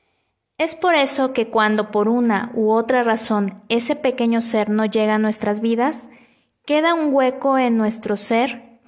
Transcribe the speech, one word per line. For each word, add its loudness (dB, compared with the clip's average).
Es -4
por 2
eso 2
que -2
cuando 0
por 0
una 0
u 0
otra 2
razón -2
ese 0
pequeño 0
ser 0
no 0
llega 0
a 0
nuestras -2
vidas, -2
queda 2
un 0
hueco 2
en 2
nuestro -2
ser -2